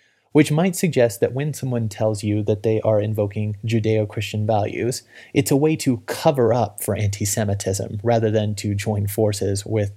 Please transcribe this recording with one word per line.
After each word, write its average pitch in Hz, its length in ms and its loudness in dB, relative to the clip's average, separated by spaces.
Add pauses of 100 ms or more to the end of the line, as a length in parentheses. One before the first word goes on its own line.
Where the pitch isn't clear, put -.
(320)
which 151 180 6
might 170 260 0
suggest 127 440 2
that 117 140 2
when 143 180 -2
someone 120 380 -4
tells 110 320 -2
you 104 220 0
that 104 180 -2
they 110 180 2
are 110 200 4
invoking 107 680 -2
Judeo-Christian 107 800 0
values, 110 560 -2 (320)
it's - 160 2
a 147 60 4
way 156 200 2
to 127 300 0
cover 127 480 2
up - 280 -2
for 104 140 -2
anti-Semitism 101 1080 -2
rather 113 280 2
than 107 260 0
to 104 180 -2
join 101 320 -2
forces 101 600 -2
with 104 300 -2